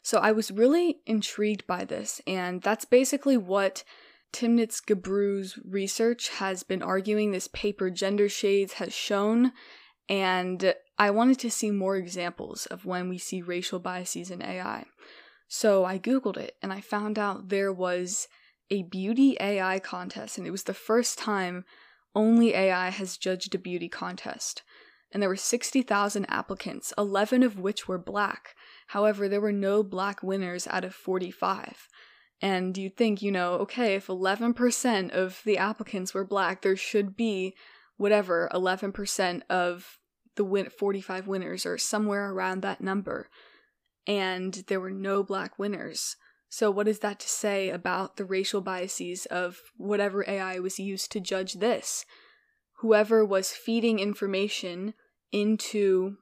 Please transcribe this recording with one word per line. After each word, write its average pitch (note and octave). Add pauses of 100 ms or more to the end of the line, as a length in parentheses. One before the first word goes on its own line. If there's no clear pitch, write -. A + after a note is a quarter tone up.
So -
I G#3
was A3
really C#4+
intrigued G#3
by F3+
this, -
and F3+
that's G#3+
basically C4+
what G3 (480)
Timnit A#3
Gebru's G3
research G3+
has F#3+
been F#3+
arguing, G#3
this F#3
paper G3+
Gender G3
Shades G3
has -
shown, A3 (560)
and F#3 (240)
I G3+
wanted B3
to A#3
see -
more G3
examples F3
of F#3+
when F3+
we F#3
see F#3
racial F3
biases F3+
in F3+
A F#3
I. - (680)
So G3
I F#3
Googled A3+
it, -
and G3
I G3
found G#3
out G3
there G3
was F3+ (420)
a G3
beauty G#3+
A G3+
I F#3+
contest, -
and F3+
it E3
was F#3+
the F#3+
first A#3+
time F#3 (480)
only A3+
A F#3+
I F3+
has G3
judged F#3
a F#3
beauty F3+
contest. - (500)
And G3+
there F#3+
were F#3+
sixty A#3+
thousand G3+
applicants, -
eleven G#3
of A3
which F#3+
were F#3
black. G3+ (360)
However, G3+
there G3+
were G#3+
no G3+
black G3
winners F#3
out F#3
of F#3
forty-five. F#3 (560)
And F#3
you'd F#3+
think, G#3+
you G3+
know, F3+
okay, G3+
if G3
eleven G3
percent A#3
of F#3
the G#3
applicants G3
were F#3+
black, F#3+
there F#3+
should G3+
be, G3 (420)
whatever, G3
eleven F#3
percent F#3+
of F3+ (380)
the G#3
win-, F#3+
forty-five G3
winners F#3
or F3
somewhere G3+
around F#3
that G3
number. F#3+ (760)
And F#3
there F#3+
were F#3
no G3
black F#3+
winners. - (340)
So G#3+
what G3+
is G#3+
that G3+
to -
say G3
about F3+
the G3
racial F#3+
biases F#3
of F3+ (180)
whatever G3+
A G3
I F#3
was F#3
used G3
to G#3+
judge F#3+
this? - (760)
Whoever A3
was F#3+
feeding A3+
information G3 (380)
into G3+